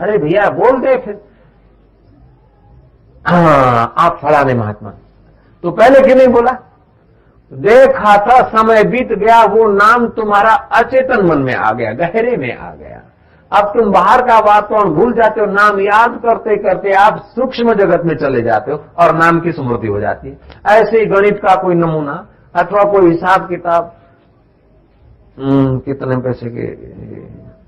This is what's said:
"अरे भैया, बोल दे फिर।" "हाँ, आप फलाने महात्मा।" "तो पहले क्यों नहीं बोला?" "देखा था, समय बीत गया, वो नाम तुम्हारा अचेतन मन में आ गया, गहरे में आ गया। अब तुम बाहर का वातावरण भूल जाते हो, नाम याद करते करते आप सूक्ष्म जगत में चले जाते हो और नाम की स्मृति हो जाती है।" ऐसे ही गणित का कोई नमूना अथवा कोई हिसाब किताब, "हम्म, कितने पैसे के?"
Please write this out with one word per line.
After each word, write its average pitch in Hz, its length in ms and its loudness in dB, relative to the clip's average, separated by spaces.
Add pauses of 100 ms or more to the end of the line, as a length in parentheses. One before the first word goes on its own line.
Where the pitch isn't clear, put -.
"अरे 202 180 -2
भैया, 175 320 0
बोल 226 300 0
दे 262 160 0
फिर।" 208 240 -10 (2000)
"हाँ, 135 720 2
आप 170 260 0
फलाने 143 300 2
महात्मा।" 107 360 -8 (720)
"तो 175 80 -4
पहले 262 300 4
क्यों 262 160 4
नहीं 262 120 6
बोला?" 233 340 0 (880)
"देखा 208 640 4
था, 226 320 2
समय 220 360 2
बीत 233 280 -4
गया, 220 320 4
वो 214 280 2
नाम 220 360 2
तुम्हारा 214 460 0
अचेतन 247 720 -2
मन 156 120 0
में 131 160 -4
आ 107 180 -2
गया, 117 200 -6
गहरे 214 440 -4
में 123 220 -8
आ 87 160 -18
गया। 58 280 -20 (580)
अब 208 80 0
तुम 208 240 0
बाहर 196 300 2
का 233 160 2
वातावरण 208 520 2
भूल 190 220 0
जाते 220 280 0
हो, 208 60 -2
नाम 202 340 0
याद 220 460 0
करते 214 300 -2
करते 196 360 -2
आप 196 340 2
सूक्ष्म 233 480 -2
जगत 180 300 0
में 160 120 -2
चले 131 260 -2
जाते 113 300 -2
हो 151 120 -10 (140)
और 165 160 2
नाम 165 260 2
की 170 120 -6
स्मृति 117 340 -6
हो 101 140 -4
जाती 101 280 -8
है।" - 100 -18 (280)
ऐसे 214 320 2
ही 214 80 0
गणित 202 320 0
का 196 160 2
कोई 180 200 -2
नमूना 160 520 -4 (280)
अथवा 185 300 0
कोई 196 260 2
हिसाब 180 380 -2
किताब, 175 440 -4 (1500)
"हम्म, 135 400 0
कितने 131 380 -6
पैसे 120 340 -6
के?" 117 160 -10 (1000)